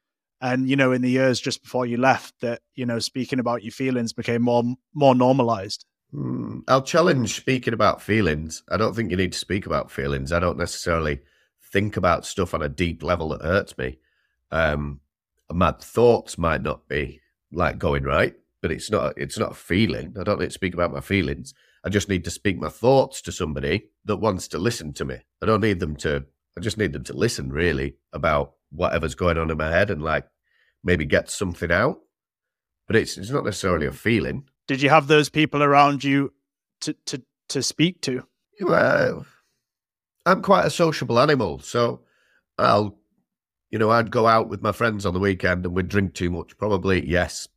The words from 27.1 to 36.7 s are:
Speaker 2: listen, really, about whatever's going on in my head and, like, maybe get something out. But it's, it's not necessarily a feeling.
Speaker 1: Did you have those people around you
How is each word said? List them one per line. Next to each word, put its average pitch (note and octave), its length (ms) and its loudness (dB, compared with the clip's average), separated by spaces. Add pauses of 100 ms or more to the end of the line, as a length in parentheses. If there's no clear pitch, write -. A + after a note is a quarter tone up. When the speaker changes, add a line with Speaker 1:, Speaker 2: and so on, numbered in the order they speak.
Speaker 2:
listen, C#2 380 -6
really, C#2+ 460 -2 (160)
about D2 400 -2 (180)
whatever's D#2+ 440 -2
going E2+ 220 0
on D#2+ 140 -2
in D#2 60 -4
my D#2 120 -2
head G2 220 2
and, D2+ 100 -6
like, D#2 240 -2 (580)
maybe F2 220 2
get F2 240 0
something F2 420 -4
out. A2 280 0 (880)
But G2 80 0
it's, - 200 0
it's G#2 140 -12
not C#3 160 -4
necessarily F2+ 400 -2
a C2 60 -4
feeling. G#2 540 -2 (240)
Speaker 1:
Did C3+ 140 -2
you C3+ 80 6
have D3 160 6
those D3+ 220 6
people D3+ 340 0
around C#3+ 400 4
you C#3 280 0 (500)